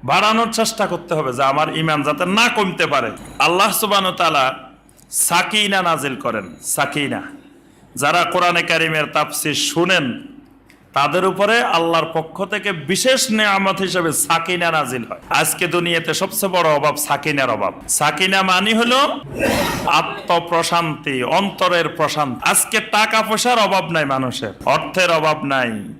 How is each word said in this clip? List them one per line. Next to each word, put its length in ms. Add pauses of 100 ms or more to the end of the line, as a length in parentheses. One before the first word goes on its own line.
বাড়ানোর 480
চেষ্টা 360
করতে 260
হবে 200
যে 100
আমার 320
ঈমান 280
যাতে 220
না 240
কমতে 360
পারে। 260 (280)
আল্লাহ 320
সুবহানাহু 420
ওয়া 40
তাআলা 520 (400)
সাকিনা 720
নাজিল 340
করেন, 460
সাকিনা। 600 (720)
যারা 280
কোরআনে 380
কারিমের 440
তাফসীর 480
শুনেন, 760 (680)
তাদের 320
উপরে 380
আল্লাহর 500
পক্ষ 320
থেকে 260
বিশেষ 600
নেয়ামত 500
হিসেবে 300
সাকিনা 600
নাজিল 320
হয়। 160 (100)
আজকে 380
দুনিয়াতে 460
সবচেয়ে 380
বড় 180
অভাব 260
সাকিনার 540
অভাব। 240 (140)
সাকিনা 560
মানে 300
হলো 460 (680)
আত্মপ্রশান্তি, 1400
অন্তরের 680
প্রশান্তি। 600
আজকে 300
টাকা 420
পয়সার 380
অভাব 320
নাই 140
মানুষের, 480 (120)
অর্থের 460
অভাব 320
নাই 260 (300)